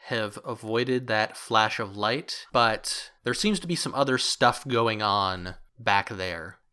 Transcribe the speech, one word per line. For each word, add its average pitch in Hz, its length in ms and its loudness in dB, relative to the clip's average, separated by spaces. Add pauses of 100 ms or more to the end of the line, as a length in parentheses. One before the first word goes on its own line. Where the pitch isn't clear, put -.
have 110 360 -2
avoided 123 640 -2
that 110 300 0
flash 110 420 2
of 101 160 -6
light, 113 560 -2
but - 600 2 (120)
there 123 120 0
seems 208 260 0
to 170 60 -8
be 170 80 -2
some - 200 -4
other 135 220 4
stuff - 500 2
going 113 340 2
on 95 540 0 (220)
back 101 320 2
there. 90 480 -8 (140)